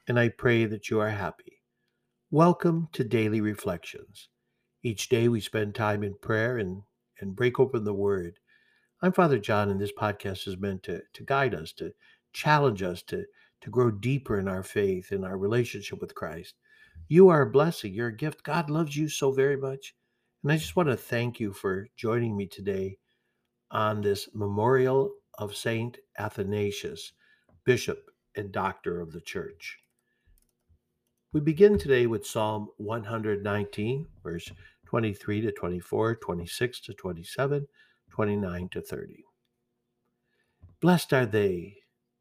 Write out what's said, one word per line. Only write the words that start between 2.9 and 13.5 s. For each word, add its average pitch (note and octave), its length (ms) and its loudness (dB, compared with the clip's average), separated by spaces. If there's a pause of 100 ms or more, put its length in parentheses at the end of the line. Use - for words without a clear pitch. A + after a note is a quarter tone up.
to - 100 0
Daily A2 380 2
Reflections. - 880 -6 (560)
Each A2+ 240 -4
day A#2 180 6
we A#2 140 2
spend G#2 340 -2
time G#2 300 0
in G2 180 -4
prayer A#2 360 0
and, G2 240 -4 (360)
and G2 160 -10
break B2 240 0
open A#2+ 240 2
the G#2 100 -2
Word. G2 460 -2 (640)
I'm F3+ 80 4
Father D3+ 300 4
John, G#2 280 2
and G2 120 0
this G2+ 100 -2
podcast G2+ 560 -4
is F#2+ 100 -6
meant F#2+ 280 -6
to, E2+ 180 -8 (100)
to - 120 -18
guide C3+ 320 0
us, D#2+ 160 -10
to - 180 -12 (420)
challenge C#3 520 2
us, F2+ 240 -4
to, F#2 160 -6 (380)